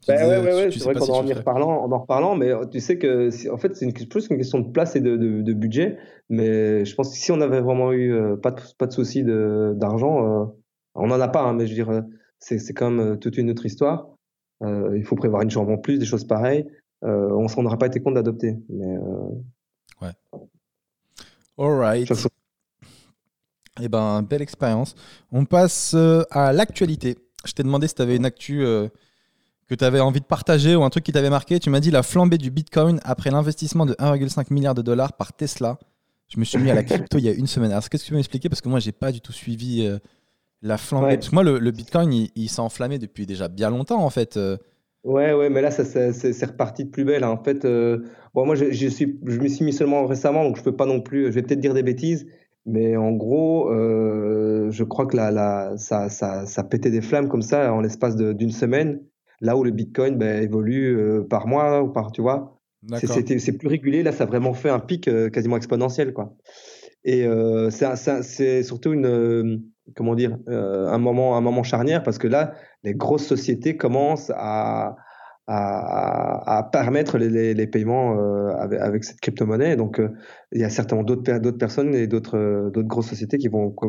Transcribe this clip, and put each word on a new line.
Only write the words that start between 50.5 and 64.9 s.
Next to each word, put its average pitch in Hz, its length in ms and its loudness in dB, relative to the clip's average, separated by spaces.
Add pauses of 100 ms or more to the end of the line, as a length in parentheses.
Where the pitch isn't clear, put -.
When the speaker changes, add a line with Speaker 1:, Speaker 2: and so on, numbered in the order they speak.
Speaker 2:
je - 60 -14
peux 127 120 0
pas 135 120 0
non 131 160 0
plus, 139 240 -2
je 123 60 0
vais 120 100 0
peut-être 139 180 0
dire 135 140 0
des 131 80 2
bêtises, 127 440 -2 (380)
mais 113 320 0
en 110 160 0
gros, 143 580 0
euh, 107 1000 0
je 110 120 -4
crois 117 220 -2
que 135 140 -2
la, 110 120 2
la, 101 460 -2
ça, 101 320 -4
ça, 98 380 -6
ça 101 180 -6
pétait 117 260 0
des 113 120 0
flammes 143 260 0
comme 120 140 0
ça 135 320 0
en 110 80 0
l'espace 110 340 -2
de, 110 160 0
d'une 113 180 -2
semaine, 139 520 0 (400)
là 117 160 2
où 135 60 2
le 120 80 2
Bitcoin, 131 440 0
ben, 110 260 0
évolue, 117 560 0
euh, 107 240 2
par 107 240 -2
mois 143 360 2
ou 135 100 0
par, 110 180 -2
tu 113 120 -6
vois. 139 360 -2 (260)
C'est, 107 40 -18 (140)
Speaker 1:
D'accord. 120 140 -2
Speaker 2:
c'était, 120 220 0
c'est 123 200 -2
plus 151 100 -4
régulier, 143 340 0
là, 160 100 2
ça 139 120 -2
a - 20 -4
vraiment 123 280 0
fait 147 160 -2
un 127 100 2
pic, 175 280 -4